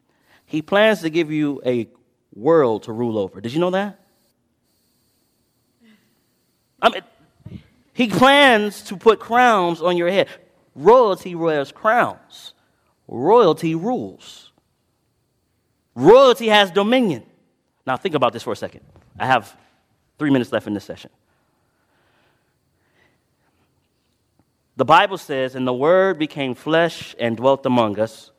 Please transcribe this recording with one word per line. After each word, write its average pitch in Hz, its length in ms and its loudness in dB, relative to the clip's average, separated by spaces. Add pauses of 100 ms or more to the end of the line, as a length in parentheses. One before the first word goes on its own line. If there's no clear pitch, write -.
(460)
he 156 160 -8
plans 202 400 0
to 165 80 -4
give 156 220 -4
you 147 340 -4
a 120 220 -2 (480)
world 120 480 0
to 120 80 -14
rule 113 260 -6
over. 98 240 -8
Did 117 120 -10
you 156 60 -2
know 180 120 -2
that? 196 280 -8 (2750)
I 226 100 4
mean, 190 120 -8 (920)
he 240 140 -2
plans 233 760 2
to 196 140 -14
put 214 220 2
crowns 214 600 0
on 175 160 -2
your 170 120 -2
head. 190 180 -2 (480)
Royalty 190 580 2
wears 156 380 -4
crowns. - 840 -4 (540)
Royalty 160 680 0
rules. 165 760 -10 (1400)
Royalty 226 540 6
has 208 200 4
dominion. 202 540 -2 (640)
Now 131 100 -4
think 190 160 -8
about 131 180 0
this 117 120 -12
for 117 100 -8
a - 20 -6
second. - 260 -16 (360)
I 107 80 -6
have 123 320 -2 (640)
three 147 100 -4
minutes 127 220 0
left 110 160 -6
in 104 60 -6
this 101 120 -8
session. - 240 -18 (3750)
The 131 80 -2
Bible 185 320 2
says, 131 380 -8
"And 127 120 -4
the 127 60 -2
Word 175 440 0
became 143 380 -8
flesh 160 640 -4
and 117 180 -4
dwelt 135 280 0
among 113 340 0
us, - 400 -8